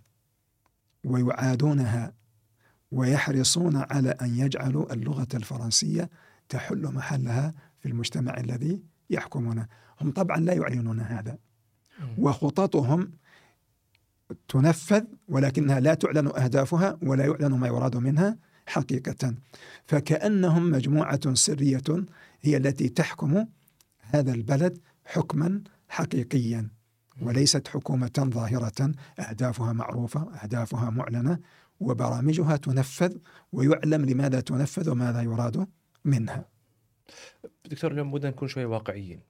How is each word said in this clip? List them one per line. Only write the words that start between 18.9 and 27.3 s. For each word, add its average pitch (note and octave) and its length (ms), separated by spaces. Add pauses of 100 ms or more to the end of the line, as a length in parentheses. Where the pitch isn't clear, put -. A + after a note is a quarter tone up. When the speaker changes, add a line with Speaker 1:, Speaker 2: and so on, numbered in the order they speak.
Speaker 1:
فكأنهم E3+ 840
مجموعة C#3 640
سرية C3+ 480 (600)
هي D3 140
التي C3+ 320
تحكم E3 580 (520)
هذا C3 360
البلد C#3 440 (260)
حكما E3+ 580 (260)
حقيقيا، A#2 800 (540)
وليست C3 460